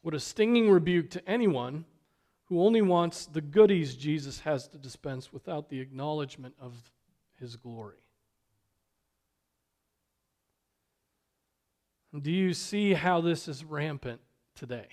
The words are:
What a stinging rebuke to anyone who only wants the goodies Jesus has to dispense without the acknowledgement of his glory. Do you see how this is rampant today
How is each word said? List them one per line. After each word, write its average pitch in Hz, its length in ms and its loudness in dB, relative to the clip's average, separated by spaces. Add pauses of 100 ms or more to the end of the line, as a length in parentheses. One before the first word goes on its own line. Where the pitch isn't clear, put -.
What 160 140 -6
a 143 60 -4
stinging 226 500 4
rebuke 175 400 4
to - 180 -10
anyone 160 560 0 (600)
who 175 180 0
only 226 180 6
wants 175 460 2
the 156 140 -6
goodies 156 560 4
Jesus 143 420 -4
has 143 300 -4
to 151 100 -20
dispense 131 540 -12
without 151 360 -10
the 131 120 -10
acknowledgement 135 800 -8
of 123 140 -16 (640)
his 120 160 -16
glory. 117 400 -16 (4000)
Do 147 140 -6
you 185 240 2
see 208 400 0
how 170 260 2
this 165 280 -2
is 143 160 -12
rampant 143 560 -8 (340)
today 120 380 -12